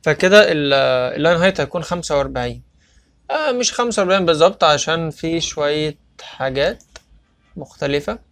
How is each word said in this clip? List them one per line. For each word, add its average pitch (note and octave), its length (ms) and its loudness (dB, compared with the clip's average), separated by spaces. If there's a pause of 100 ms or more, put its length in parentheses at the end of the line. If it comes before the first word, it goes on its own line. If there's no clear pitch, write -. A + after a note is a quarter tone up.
فكده F#3 480 6
ال-، C#3+ 220 0 (420)
اللاين E3 220 2
هايت F#3 220 0
هيكون D#3 240 -4
خمسة E3 340 -4
وأربعين. B2 460 -4 (680)
آه، D4+ 200 -2
مش B3 220 -2
خمسة A#3 280 -2
وأربعين F#3 240 2
بالظبط، E3 380 4
عشان D#3+ 460 0
في E3 320 -4
شوية D3+ 560 -4 (240)
حاجات C3+ 600 -4 (720)
مختلفة C#3+ 640 -6 (120)